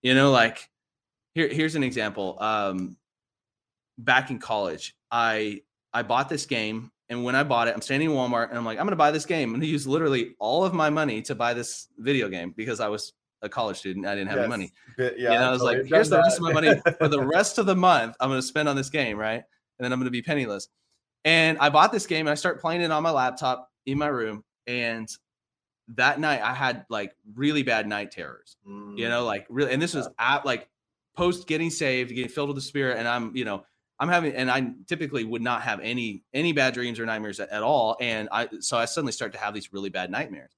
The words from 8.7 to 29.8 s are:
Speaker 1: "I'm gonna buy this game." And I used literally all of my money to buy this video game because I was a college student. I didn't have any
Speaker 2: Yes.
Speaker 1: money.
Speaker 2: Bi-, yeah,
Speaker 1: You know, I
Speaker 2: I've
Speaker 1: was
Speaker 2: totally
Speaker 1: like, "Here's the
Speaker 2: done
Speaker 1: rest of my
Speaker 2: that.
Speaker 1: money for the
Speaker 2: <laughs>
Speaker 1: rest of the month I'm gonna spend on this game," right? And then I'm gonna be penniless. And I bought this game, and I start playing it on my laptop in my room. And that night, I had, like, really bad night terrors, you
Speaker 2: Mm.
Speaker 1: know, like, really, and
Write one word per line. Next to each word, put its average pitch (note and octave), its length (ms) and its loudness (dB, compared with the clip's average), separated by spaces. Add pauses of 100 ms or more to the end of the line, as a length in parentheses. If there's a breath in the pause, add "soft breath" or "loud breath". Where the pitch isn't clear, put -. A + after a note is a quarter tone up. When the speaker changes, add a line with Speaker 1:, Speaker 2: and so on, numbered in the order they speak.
Speaker 1:
"I'm F3+ 80 0
gonna G3 80 0
buy D3+ 160 6
this D3+ 160 -4
game." C#3 260 -2
And C3 80 -2
I D#3+ 60 -2
used D3 180 -2
literally C3+ 540 0
all C#3 260 2
of F3 80 0
my D#3 160 2
money D3 320 0
to B2+ 140 -6
buy A#2+ 180 0
this - 360 -8 (100)
video B2 280 0
game F#2 300 -6
because A2 220 -6
I A2 80 -2
was G#2 260 -6 (300)
a G#2 60 -8
college G#2+ 280 -4
student. F#2+ 300 -6
I G2+ 80 -2
didn't G2 160 -6
have B2 80 -2
any A#2 60 0
Speaker 2:
Yes. A2+ 40 -2
Speaker 1:
money. G#2 240 -6 (240 soft breath)
Speaker 2:
Bi-, B2+ 180 -2
yeah, A#2 180 2
Speaker 1:
You A#2 40 4
know, B2+ 120 4
I - 20 2
Speaker 2:
I've - 0 -
Speaker 1:
was B2+ 100 0
Speaker 2:
totally B2 160 2
Speaker 1:
like, C3+ 80 -2
"Here's D#3 240 4
the - 80 6
Speaker 2:
done C3+ 80 8
Speaker 1:
rest E3+ 140 4
of - 40 -2
my E3 60 0
Speaker 2:
that. D#3 40 2
Speaker 1:
money D#3 280 6 (180)
for D#3 80 4
the C#3+ 140 2
Speaker 2:
<laughs> C#3 140 0
Speaker 1:
rest G#3 240 2
of G3 80 2
the F#3+ 80 4
month D#3 440 4
I'm C3 100 2
gonna C3 120 0
spend D3+ 260 -2
on C#3 80 2
this C3+ 140 -2
game," C3 300 -2
right? A2 240 -2 (340)
And B2 80 -6
then B2+ 80 -2
I'm B2+ 60 -2
gonna B2+ 100 -2
be B2 140 -4
penniless. B2 460 -4 (540)
And D#3+ 360 4
I D3 100 6
bought D#3+ 220 8
this G#3 160 -4
game, D#3+ 140 0
and D3+ 100 0
I D3+ 40 2
start D#3+ 260 -2
playing F3 200 0
it E3 80 0
on D#3 140 2
my E3 80 2
laptop B2+ 600 0 (140)
in C#3 140 -2
my D3 80 0
room. A2 360 -4 (220)
And A#2 420 -4 (840)
that B2+ 300 2
night, D3 220 0
I A#2+ 140 0
had, B2 340 -2
like, G#2 260 -4 (200)
really C#3+ 280 2
bad A2 240 2
night G#2 240 -4
terrors, C#2 460 -16 (380)
you A2+ 100 -4
Speaker 2:
Mm. A#2 40 -2
Speaker 1:
know, A#2+ 160 2
like, G2+ 260 -4
really, B2+ 220 2
and C#3 80 0